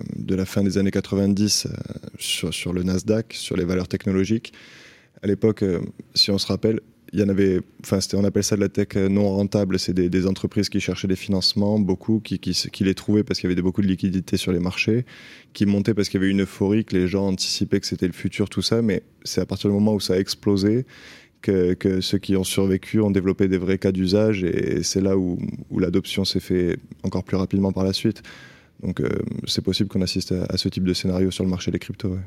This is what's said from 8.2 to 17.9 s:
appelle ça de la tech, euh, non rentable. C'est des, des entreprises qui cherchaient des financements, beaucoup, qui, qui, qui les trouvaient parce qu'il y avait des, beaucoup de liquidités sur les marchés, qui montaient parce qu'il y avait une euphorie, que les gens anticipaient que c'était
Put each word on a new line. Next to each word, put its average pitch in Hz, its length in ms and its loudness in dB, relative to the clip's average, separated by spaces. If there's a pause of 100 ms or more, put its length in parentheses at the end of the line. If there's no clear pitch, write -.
appelle 101 180 2
ça 107 140 0
de 101 60 2
la 98 60 2
tech, 101 280 -2
euh, 95 120 2
non 101 200 4
rentable. 98 500 0
C'est - 140 -4
des, 90 160 2
des 90 180 2
entreprises 95 420 -2
qui 98 120 -2
cherchaient 92 260 -4
des 95 80 2
financements, 101 640 0
beaucoup, 101 400 2
qui, 101 220 -6
qui, 92 120 -4
qui - 300 -2
les 95 120 4
trouvaient 104 280 2
parce - 160 -2
qu'il - 80 -4
y 90 40 2
avait 90 40 2
des, 90 80 0
beaucoup 92 180 0
de 101 60 4
liquidités 95 500 0
sur - 140 -2
les 90 80 2
marchés, 107 480 0 (460)
qui - 140 0
montaient 101 280 2
parce 98 140 0
qu'il 98 120 0
y 95 40 0
avait 98 80 2
une 98 100 4
euphorie, 101 420 0
que - 120 -2
les 90 100 4
gens 98 220 0
anticipaient - 500 -2
que - 80 -8
c'était 92 220 -2